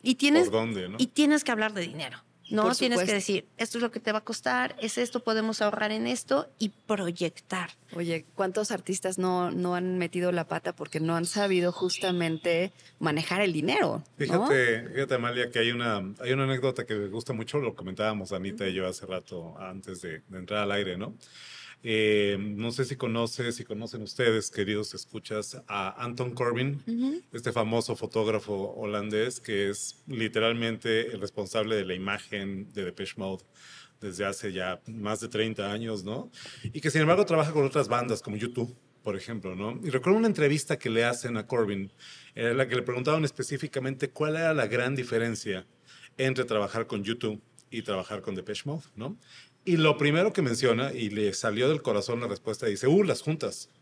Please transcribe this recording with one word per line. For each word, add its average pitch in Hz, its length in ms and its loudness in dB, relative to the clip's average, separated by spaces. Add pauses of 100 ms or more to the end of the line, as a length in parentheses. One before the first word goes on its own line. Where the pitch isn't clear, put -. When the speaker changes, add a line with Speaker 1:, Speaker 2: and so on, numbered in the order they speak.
Speaker 1:
Y 247 140 4
tienes, 294 300 6
Speaker 2:
por - 80 0
dónde, 220 360 0
¿no? 220 80 -10
Speaker 1:
y 254 100 2
tienes 294 360 4
que 262 80 0
hablar 214 220 0
de 196 80 -4
dinero, 151 420 -8 (260)
¿no? 214 140 4
Speaker 3:
Por 233 120 4
Speaker 1:
Tienes 240 240 4
que 180 60 4
Speaker 3:
supuesto. 214 80 2
Speaker 1:
decir, 196 320 0 (120)
"Esto 226 220 -2
es - 20 0
lo 233 100 0
que 233 80 -6
te 220 140 -2
va 214 60 0
a 214 40 -10
costar, 247 560 -2
es 214 180 -4
esto, 240 280 -2
podemos 220 360 0
ahorrar 214 300 0
en 220 160 -2
esto", 269 400 0 (100)
y 214 120 0
proyectar. 180 1000 -4 (200)
Speaker 3:
Oye, 170 420 -4
¿cuántos 196 380 0
artistas 185 460 -2
no, 180 340 2
no 180 240 0
han 185 220 0
metido 175 340 0
la 170 160 0
pata 170 260 -2
porque 151 280 -6
no 165 160 2
han 170 80 0
sabido 180 480 2
justamente 175 1000 0 (280)
manejar 160 420 0
el 196 100 2
dinero, 151 520 0 (140)
¿no? 143 80 -2
Speaker 2:
Fíjate, 127 680 4
fíjate, 131 220 0
Amalia, 120 360 0
que 120 80 0
hay 117 120 4
una, 117 260 0 (240)
hay 127 100 -2
una 135 140 2
anécdota 131 400 0
que 110 100 -2
me 101 140 -2
gusta 113 240 -6
mucho, 113 260 -2
lo 117 160 -2
comentábamos 98 560 -2
Anita 98 380 -4
y 92 40 -2
yo 92 140 0
hace 92 180 -6
rato 87 540 -8
antes 92 420 -12
de, 80 280 -10
de 95 80 -12
entrar 101 260 -4
al 101 80 0
aire, 98 260 -2
¿no? 107 160 -8 (680)
Eh, 107 580 4
no 104 320 -4
sé 127 120 -2
si 127 140 -4
conoces, 117 580 -2
si 120 80 -10
conocen 113 380 -8
ustedes, 110 500 2
queridos 104 420 -2
escuchas, - 720 -8
a 101 360 -4
Anton 123 300 -4
Corbijn, 127 520 0
Speaker 1:
Ujú. 262 360 -2 (100)
Speaker 2:
este 117 220 -4
famoso 113 420 0
fotógrafo 104 800 -2
holandés 107 640 -2
que 101 300 0
es - 380 -8
literalmente 113 1040 2
el 98 80 -8
responsable 107 560 -2
de 98 80 0
la 92 80 -4
imagen 98 800 -4
de 101 100 -6
Depeche 92 320 -8
Mode 95 300 -6 (560)
desde 98 240 -4
hace 98 260 -4
ya 92 360 -4
más 110 340 -4
de 113 80 -8
treinta 107 420 -2
años, 110 320 -4
¿no? 110 260 -6 (440)
Y 147 80 -6
que, 156 100 0
sin 156 100 4
embargo, 180 240 6
trabaja 156 280 4
con 151 120 6
otras 135 220 2
bandas 120 340 0
como 104 160 -6
U 117 140 -2
two, 117 240 -4 (280)
por 104 120 -2
ejemplo, 95 400 -8
¿no? 110 280 -6
Y 156 60 -4
recuerdo 135 280 4
una 226 100 4
entrevista 151 500 2
que - 120 -4
le 113 160 4
hacen 120 320 -2
a 107 100 -6
Corbijn, 101 440 0 (440)
en 117 220 2
la 135 100 4
que 120 80 0
le 123 60 2
preguntaban 127 420 2
específicamente 135 840 -4
cuál 151 260 -2
era 160 180 2
la 127 140 2
gran 123 280 0
diferencia 113 680 -2 (520)
entre 131 260 2
trabajar 113 440 0
con 101 220 -4
U 113 80 0
two 107 220 -4 (320)
y - 120 -6
trabajar 92 380 -4
con 101 140 -6
Depeche 104 300 -8
Mode, 143 180 -6 (120)
¿no? 135 220 -8 (480)
Y 180 120 4
lo 156 200 8
primero 156 340 4
que 190 100 0
menciona, 123 520 2
y 117 160 -2
le 104 240 2
salió 113 340 2
del 147 140 2
corazón 117 400 0
la 117 60 -4
respuesta, 104 380 -4
dice, 104 220 0
"Uh, 185 160 8
las 156 180 2
juntas". 147 480 -4 (120)